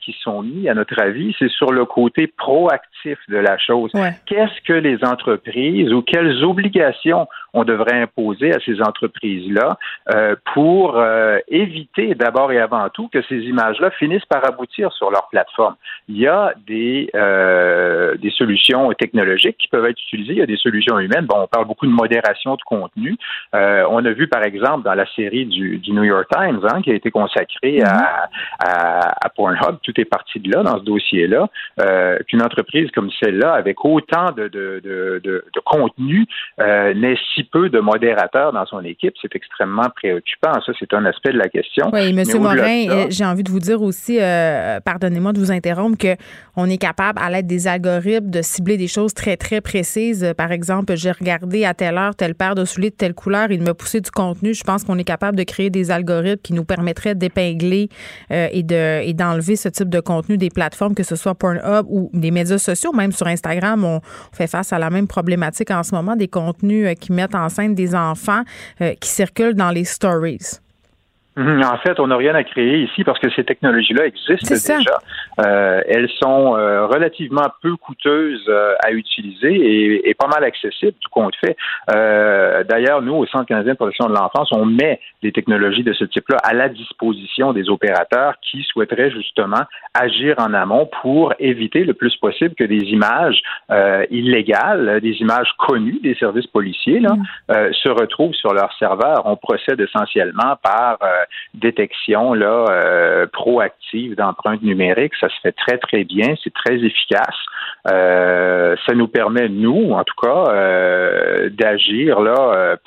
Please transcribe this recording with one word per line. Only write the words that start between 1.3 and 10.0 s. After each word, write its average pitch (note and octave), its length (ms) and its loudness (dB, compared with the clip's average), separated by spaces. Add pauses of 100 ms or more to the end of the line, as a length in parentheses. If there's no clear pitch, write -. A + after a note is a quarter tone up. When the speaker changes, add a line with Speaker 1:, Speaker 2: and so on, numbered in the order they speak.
Speaker 1:
c'est B2+ 140 2
sur B2+ 200 0
le B2 140 2
côté A#2+ 400 2
proactif D3+ 960 -2 (100)
de G2+ 80 -2
la G2 220 2
chose. A#2+ 340 0
Speaker 2:
Ouais. F#3 200 0 (120)
Speaker 1:
Qu'est-ce G#3 400 0
que E3+ 80 2
les D3 300 2
entreprises B2 920 0
ou B2 80 4
quelles D#3 420 0
obligations F3+ 680 2 (420)
on A#2 120 2
devrait A#2 380 2
imposer A#2 500 -2
à D#3 120 2
ces A2 160 -2
entreprises-là, G#2+ 960 -2 (360)